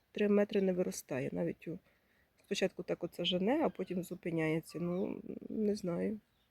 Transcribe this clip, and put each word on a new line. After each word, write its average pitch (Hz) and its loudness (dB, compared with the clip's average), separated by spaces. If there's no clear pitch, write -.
три 208 2
метри 208 6
не 185 4
виростає. 175 -2
Навіть 170 -2
у... 165 -8
спочатку 190 -2
так 170 -4
оце 175 -6
жене, 196 2
а 185 2
потім 185 -4
зупиняється. 160 -2
Ну, 175 -2
не 208 0
знаю. 190 -2